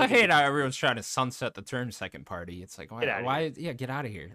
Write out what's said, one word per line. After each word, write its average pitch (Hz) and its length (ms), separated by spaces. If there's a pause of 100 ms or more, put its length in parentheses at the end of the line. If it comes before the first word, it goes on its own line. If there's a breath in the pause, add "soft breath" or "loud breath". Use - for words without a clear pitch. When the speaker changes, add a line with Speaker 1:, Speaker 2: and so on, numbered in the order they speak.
Speaker 1:
think 226 80
it'd 247 100
Speaker 2:
hate 208 60
Speaker 1:
be 175 40
Speaker 2:
how 147 120
everyone's 139 320
trying 127 200
to 104 60
sunset 127 520
the 113 80
term 123 300
second - 320
party. 90 380
It's - 160
like, 76 120
why, 113 100
Speaker 1:
Get 139 100
outta 98 140
Speaker 2:
why, 139 180
Speaker 1:
here. 156 140
Speaker 2:
yeah, 160 180
get 127 160
outta 135 180
here. 90 260